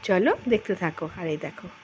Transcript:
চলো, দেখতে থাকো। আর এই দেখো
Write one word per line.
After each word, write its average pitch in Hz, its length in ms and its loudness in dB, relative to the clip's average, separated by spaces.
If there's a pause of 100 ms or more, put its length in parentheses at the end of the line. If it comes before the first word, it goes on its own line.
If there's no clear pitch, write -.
চলো, 208 240 6 (200)
দেখতে 214 220 2 (100)
থাকো। 160 220 -2 (140)
আর 180 80 -6
এই 156 180 -2
দেখো 156 220 -12 (160)